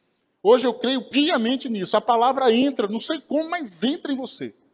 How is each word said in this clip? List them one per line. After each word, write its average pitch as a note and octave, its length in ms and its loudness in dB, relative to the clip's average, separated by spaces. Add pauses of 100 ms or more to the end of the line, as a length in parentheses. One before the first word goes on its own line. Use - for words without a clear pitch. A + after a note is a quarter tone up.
(420)
Hoje A#3+ 240 6
eu A#3 80 0
creio B3 360 -4
piamente C4+ 580 0
nisso. G#3 280 -2
A G#3 40 2
palavra B3 520 2
entra, B3+ 360 2
não A3 120 -6
sei D#4 200 -4
como, D#4+ 300 -4
mas D#4 340 -6
entra D4 280 -2
em C4+ 40 -4
você. A3 400 -8 (180)